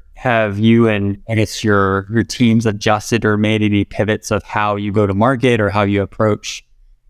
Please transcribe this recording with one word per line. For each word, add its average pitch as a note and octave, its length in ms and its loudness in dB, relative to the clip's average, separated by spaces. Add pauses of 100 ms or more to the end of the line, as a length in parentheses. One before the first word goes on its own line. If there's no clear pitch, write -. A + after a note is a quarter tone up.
(140)
have A2 440 -2
you A2+ 300 4
and, G2+ 420 -2
I A2+ 60 -2
guess, - 280 -2
your, G2 480 2
your A2 120 2
teams A2+ 420 2
adjusted G#2+ 580 -2
or G#2+ 140 2
made G#2+ 240 0
any G#2 240 0
pivots - 460 -4
of G2 120 -2
how G#2 340 -4
you G#2 140 -6
go G#2 140 2
to G2 80 0
market A#2+ 460 0
or G#2 100 0
how G#2 140 0
you G2+ 180 0
approach, - 640 -4 (440)